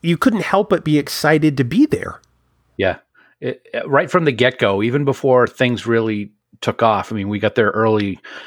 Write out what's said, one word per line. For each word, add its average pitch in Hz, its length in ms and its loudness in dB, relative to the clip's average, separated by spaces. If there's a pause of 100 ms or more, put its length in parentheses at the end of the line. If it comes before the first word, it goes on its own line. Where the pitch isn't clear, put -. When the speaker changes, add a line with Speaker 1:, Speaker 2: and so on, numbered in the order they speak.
Speaker 1:
you 170 140 0
couldn't 220 280 2
help 196 260 0
but 175 140 0
be 151 160 2
excited 151 580 0
to 135 60 2
be 185 240 2
there. - 340 -6 (560)
Speaker 2:
Yeah. 92 200 0 (440)
It, - 320 -8
it, - 140 -6
right 147 240 2
from 180 140 2
the 147 60 2
get-go, 110 520 0
even 131 220 0
before 127 420 2
things 123 400 -2
really 110 460 -2 (280)
took - 200 -4
off. 107 300 2
I 117 40 -6
mean, 101 120 -6
we 104 120 -4
got 104 160 -2
there 107 160 2
early, 107 480 0 (280)